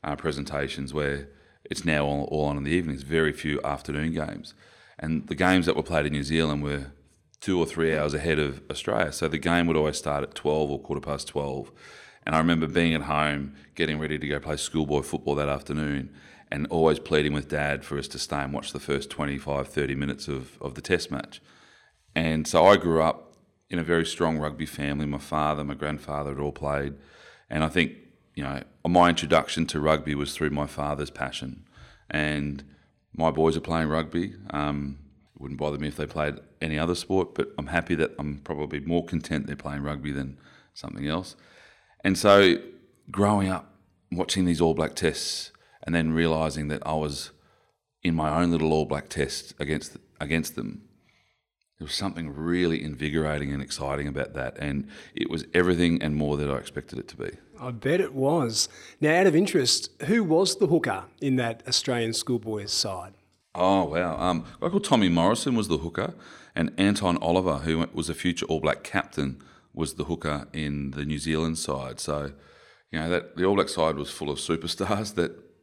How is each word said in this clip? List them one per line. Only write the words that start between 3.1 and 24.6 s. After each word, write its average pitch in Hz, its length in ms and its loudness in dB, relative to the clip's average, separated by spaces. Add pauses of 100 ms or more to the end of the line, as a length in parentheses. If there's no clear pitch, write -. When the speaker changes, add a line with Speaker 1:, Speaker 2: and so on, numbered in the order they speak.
Speaker 1:
few 73 320 -4
afternoon 73 480 -4
games. - 420 -8 (460)
And 78 280 -2
the 80 80 -6
games 90 300 6
that - 120 4
were 76 40 2
played 76 240 0
in 73 60 0
New 73 120 -2
Zealand 76 380 2
were 71 300 -4 (480)
two 92 180 2
or 82 80 4
three 80 320 2
hours 73 160 0
ahead 76 240 2
of 69 320 -2
Australia. 82 440 -2
So 80 160 -2
the 80 80 -2
game 85 300 4
would 78 100 4
always 76 200 2
start 71 260 -2
at - 120 -10
twelve 76 340 0
or 69 80 -4
quarter 71 220 -6
past 71 300 -6
twelve. 69 420 -6 (540)
And 78 100 0
I - 20 6
remember 80 300 4
being 85 260 4
at 76 100 0
home, 73 520 0 (200)
getting 80 220 0
ready 78 220 -2
to 73 80 -6
go 73 140 -2
play 76 160 -4
schoolboy 73 440 0
football 73 340 -2
that 73 120 0
afternoon, 71 680 -4 (380)
and 73 160 -2
always 80 320 4
pleading 76 340 2
with 73 140 -4
Dad 73 380 -2
for 71 120 -6
us 69 120 -6
to - 100 -12
stay 71 240 -4
and 69 100 -6
watch - 200 -8
the 67 60 -8
first 69 300 -4
twenty-five, 71 600 -4
thirty 67 260 -2
minutes 69 320 -4
of, 67 340 -8
of 65 140 -8
the - 60 -12
Test 90 300 0
match. - 300 -8 (720)
And 78 320 0
so 85 200 6
I 101 100 10
grew 82 260 2
up 80 220 0 (500)
in 87 60 -2
a 80 40 -2
very 82 220 2
strong 80 320 0
rugby 76 300 -4